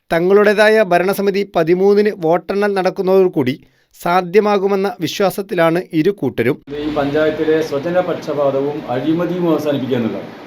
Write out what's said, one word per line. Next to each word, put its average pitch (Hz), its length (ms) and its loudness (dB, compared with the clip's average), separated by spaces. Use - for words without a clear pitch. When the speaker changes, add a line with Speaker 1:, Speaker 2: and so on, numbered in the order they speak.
Speaker 1:
തങ്ങളുടേതായ 208 720 4
ഭരണസമിതി 190 600 0
പതിമൂന്നിന് 196 560 2
വോട്ടെണ്ണൽ 196 540 0
നടക്കുന്നതോടുകൂടി 180 760 2
സാധ്യമാകുമെന്ന 196 880 0
വിശ്വാസത്തിലാണ് 180 800 0
ഇരു 156 260 2
കൂട്ടരും. 127 380 -2
Speaker 2:
ഈ 151 40 -6
പഞ്ചായത്തിലെ 151 680 0
സ്വജനപക്ഷപാതവും 143 1120 -2
അഴിമതിയും 165 560 -2
അവസാനിപ്പിക്കുക 135 480 -2
എന്നുള്ളത്. 98 300 -4